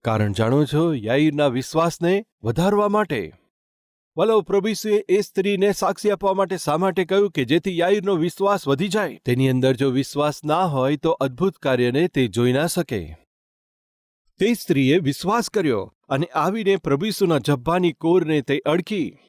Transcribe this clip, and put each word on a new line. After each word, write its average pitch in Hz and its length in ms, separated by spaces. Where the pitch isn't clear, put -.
કારણ 107 280
જાણો 120 340
છો, 156 280
યાઈરના 143 540
વિશ્વાસને 170 760
વધારવા 196 460
માટે. 156 440
વલો, 214 240
પ્રભુ 190 260
ઈસુએ 214 320
એ 196 120
સ્ત્રીને 196 500
સાક્ષી 196 400
આપવા 196 220
માટે 185 240
શા 151 200
માટે 180 280
કહ્યું? 190 260
કે 135 140
જેથી 165 320
યાઈરનો 190 380
વિશ્વાસ 180 520
વધી 139 200
જાય. 185 380
તેની 131 240
અંદર 127 260
જો 135 140
વિશ્વાસ 143 540
ના 156 200
હોય, 143 340
તો 165 140
અદ્ભુત 143 440
કાર્યને 131 520
તે 131 200
જોઈ 120 260
ના 147 140
શકે. 95 480
તે 220 140
સ્ત્રીએ 139 440
વિશ્વાસ 185 520
કર્યો 117 460
અને 143 160
આવીને 190 520
પ્રભુ 143 280
ઈસુના 185 320
જબ્બાની 151 540
કોરને 160 500
તે 143 180
અડકી. 165 580